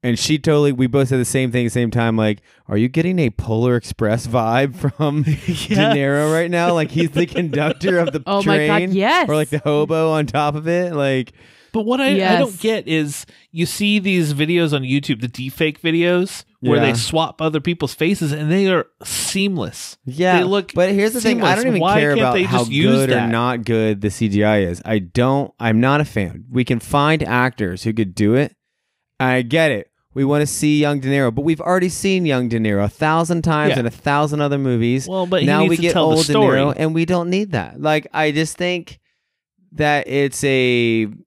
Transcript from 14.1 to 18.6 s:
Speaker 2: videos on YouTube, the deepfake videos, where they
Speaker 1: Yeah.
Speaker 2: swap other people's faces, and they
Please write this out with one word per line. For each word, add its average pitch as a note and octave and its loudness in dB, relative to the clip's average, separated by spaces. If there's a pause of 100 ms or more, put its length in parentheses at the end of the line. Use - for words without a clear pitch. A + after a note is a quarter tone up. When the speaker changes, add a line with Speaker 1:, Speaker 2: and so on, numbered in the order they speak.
Speaker 2:
videos D#3 0
on C#3 -2
YouTube, C3 -2
the B2 -6
deepfake C3+ -4
videos, F3 0 (160)
where C3+ 2
they C#3 2
Speaker 1:
Yeah. A#2 -2
Speaker 2:
swap D#3+ -2
other D#3 0
people's E3+ -4
faces, E3 0
and D3+ -4
they F#3+ 2